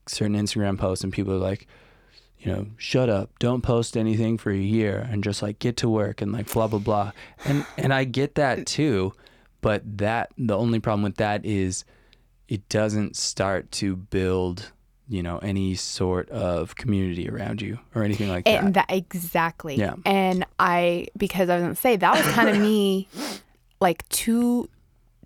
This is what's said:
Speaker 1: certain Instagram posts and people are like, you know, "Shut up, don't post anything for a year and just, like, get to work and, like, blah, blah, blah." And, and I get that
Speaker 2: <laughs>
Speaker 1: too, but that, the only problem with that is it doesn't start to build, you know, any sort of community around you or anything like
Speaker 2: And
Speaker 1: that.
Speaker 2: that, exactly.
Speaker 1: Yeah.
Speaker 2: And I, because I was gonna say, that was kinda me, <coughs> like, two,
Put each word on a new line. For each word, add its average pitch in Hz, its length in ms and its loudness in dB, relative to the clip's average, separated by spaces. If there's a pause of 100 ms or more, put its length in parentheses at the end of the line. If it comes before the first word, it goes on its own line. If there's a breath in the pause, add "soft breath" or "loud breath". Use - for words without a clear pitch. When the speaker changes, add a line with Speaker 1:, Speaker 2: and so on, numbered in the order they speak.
Speaker 1:
certain 104 280 -2
Instagram 101 420 0
posts 92 260 -2
and 95 80 -2
people 98 220 -2
are 95 40 0
like, 95 300 -2 (680 soft breath)
you - 140 -4
know, 98 160 -4 (100)
"Shut 127 320 0
up, 98 300 0
don't 123 220 0
post 117 360 0
anything 113 400 2
for 107 140 -2
a 98 60 0
year 104 520 0
and 104 140 -2
just, 101 180 -2
like, 104 180 -4
get 123 180 -2
to 120 120 0
work 107 320 0
and, 101 100 -2
like, 104 220 -6
blah, 110 140 2
blah, 107 100 0
blah." 104 340 0 (340 loud breath)
And, 143 200 0 (120)
and 131 160 0
I 135 100 2
get 131 320 -2
that 147 320 0
Speaker 2:
<laughs> - 100 -4
Speaker 1:
too, 101 360 2 (480 soft breath)
but 107 200 2 (160)
that, 107 400 0
the 110 180 0
only 117 240 2
problem 104 240 0
with 101 140 -2
that 104 280 0
is 95 380 -2 (640 soft breath)
it 104 220 -6
doesn't 107 460 0
start - 560 -2
to 98 240 -2
build, 92 760 -2 (360)
you 95 160 -4
know, 85 160 -4
any 98 340 -2
sort 90 560 -2
of 90 460 -4
community 95 520 -2
around 107 340 -6
you 101 180 -8 (160)
or 110 80 0
anything 101 260 0
like 90 180 0
Speaker 2:
And 196 280 4
Speaker 1:
that. 190 140 2
Speaker 2:
that, 180 60 0
exactly. 170 840 -4
Speaker 1:
Yeah. 98 160 0 (100)
Speaker 2:
And 185 400 2 (140)
I, 175 480 2 (100)
because 185 320 0
I 175 60 4
was 175 80 2
gonna 170 120 -2
say, 247 200 4
that 180 180 6
was - 220 2
kinda 220 240 4
me, 202 480 2 (360 loud breath)
<coughs> - 380 -18
like, 180 280 0
two, 240 600 2 (560)